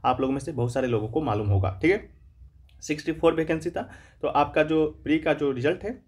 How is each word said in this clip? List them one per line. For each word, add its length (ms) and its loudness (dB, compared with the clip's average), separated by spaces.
आप 160 2
लोगों 120 0
में 60 -2
से 140 -8
बहुत 200 -2
सारे 140 0
लोगों 220 0
को 140 0
मालूम 260 0
होगा, 320 2
ठीक 100 4
है। 180 -2
सिक्सटी 300 -4
फ़ोर 200 4
वैकेंसी 360 -2
था। 200 -6
तो 60 0
आपका 360 2
जो 200 2
प्री 160 2
का 160 0
जो 160 0
रिजल्ट 320 -2
है 140 -8